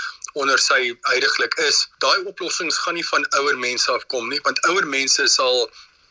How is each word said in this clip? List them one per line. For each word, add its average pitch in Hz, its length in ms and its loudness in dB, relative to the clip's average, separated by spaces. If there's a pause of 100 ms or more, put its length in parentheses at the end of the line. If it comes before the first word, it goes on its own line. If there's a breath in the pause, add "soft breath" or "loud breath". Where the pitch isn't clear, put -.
(340 loud breath)
onder 139 260 2
sy 127 420 2
huidiglik 131 520 0
is, 151 340 2 (100)
daai 170 280 0
oplossings 160 520 -4
gaan 175 160 -2
nie 170 120 -4
van 143 240 0
ouer 143 280 0
mense 127 340 -2
afkom 117 380 -4
nie, 143 140 -4
want 135 220 0
ouer 175 220 2
mense 135 360 0
is - 160 2
al 127 300 2 (420 loud breath)